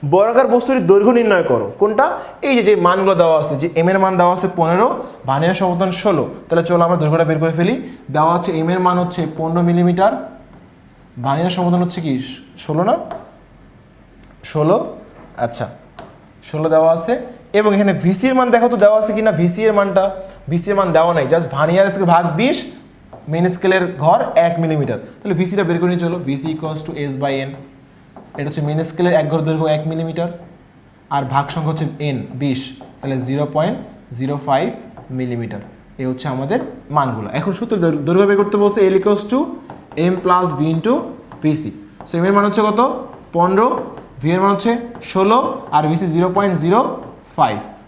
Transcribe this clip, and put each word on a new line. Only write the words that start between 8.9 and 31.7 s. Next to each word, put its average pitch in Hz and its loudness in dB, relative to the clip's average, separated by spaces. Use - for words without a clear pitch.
হচ্ছে 175 -4
পনেরো 165 0
মিলিমিটার, 175 2
ভার্নিয়ার 165 0
সমতল 175 0
হচ্ছে 175 -6
কি 151 -2
ষোলো 156 -2
না? 269 2
ষোলো, 156 2
আচ্ছা 120 -6
ষোলো 156 -4
দেওয়া 160 6
আছে। 233 -2
এবং 214 4
এখানে 196 4
ভিসি 185 2
এর 262 2
মান 247 2
দেখো 233 4
তো 240 -2
দেওয়া 208 6
আছে 214 -2
কি 220 -2
না, 214 2
ভিসি 175 0
এর 214 2
মানটা, 196 2
ভিসি 170 -2
এর 196 2
মান 190 2
দেওয়া 165 4
নাই, 143 0
just 165 2
ভার্নিয়ার 170 4
স্কেল 190 0
ভাগ 170 6
বিশ, 269 2
মেইন 170 0
স্কেলের 185 2
ঘর 180 4
এক 170 0
মিলিমিটার। 147 -2
তাহলে 196 -2
ভিসিটা 185 0
বের 170 0
করে 180 2
নিয়ে 170 -2
চলো, 170 -2
ভিসি 135 -4
equals 156 -6
to 170 -10
S 135 -8
by 139 0
N। - -12
এটা 143 -4
হচ্ছে 147 -4
মেইন 151 -2
স্কেলের 180 0
এক 147 0
ঘর 160 0
দৈর্ঘ্য 160 0
এক 151 -4
মিলিমিটার, 165 -4
আর 139 -2
ভাগ 139 0
সংখ্যা 156 -4